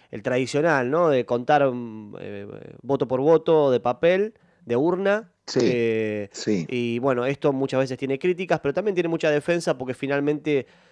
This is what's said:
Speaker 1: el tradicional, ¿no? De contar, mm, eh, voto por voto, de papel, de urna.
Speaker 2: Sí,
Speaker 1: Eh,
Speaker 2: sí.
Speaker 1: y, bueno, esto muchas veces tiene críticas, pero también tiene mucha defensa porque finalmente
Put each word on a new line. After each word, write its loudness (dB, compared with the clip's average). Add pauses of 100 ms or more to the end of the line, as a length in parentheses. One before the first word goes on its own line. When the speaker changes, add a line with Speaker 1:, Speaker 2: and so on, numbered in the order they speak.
(120)
Speaker 1:
el -12
tradicional, 0
¿no? 2
De 2
contar, 2
mm, -10
eh, -14
voto 0
por -2
voto, 4
de 2
papel, 0 (300)
de -2
urna. 0 (140)
Speaker 2:
Sí, -2
Speaker 1:
Eh, 0
Speaker 2:
sí. -2
Speaker 1:
y, -2
bueno, 0
esto 0
muchas 0
veces -2
tiene -4
críticas, -2
pero -2
también -2
tiene 0
mucha 0
defensa 0
porque -6
finalmente -2 (260)